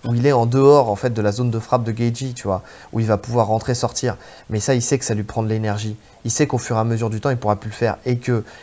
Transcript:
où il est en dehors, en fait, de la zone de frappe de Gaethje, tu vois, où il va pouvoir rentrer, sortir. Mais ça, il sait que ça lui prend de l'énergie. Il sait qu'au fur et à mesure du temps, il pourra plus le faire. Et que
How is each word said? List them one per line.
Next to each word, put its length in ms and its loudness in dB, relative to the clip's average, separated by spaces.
où 80 0
il 120 2
est 60 6
en 140 4
dehors, 420 6
en 80 0
fait, 140 -2
de 100 -4
la 100 2
zone 200 -2
de 80 -2
frappe 260 0
de 80 -2
Gaethje, 420 -2
tu 100 -16
vois, 180 -2
où 80 -2
il 60 0
va 120 2
pouvoir 300 0
rentrer, 260 -2
sortir. 420 -4
Mais 120 -2
ça, 140 0
il 80 0
sait 160 0
que 60 -6
ça 100 -2
lui 100 -2
prend 180 -6
de 60 -2
l'énergie. 480 -4
Il 60 -2
sait 160 0
qu'au 120 -2
fur 180 -4
et 20 2
à 60 2
mesure 260 0
du 100 -4
temps, 100 -2
il 60 -2
pourra 200 0
plus 140 -10
le 40 -12
faire. 320 -2
Et 120 0
que 260 -2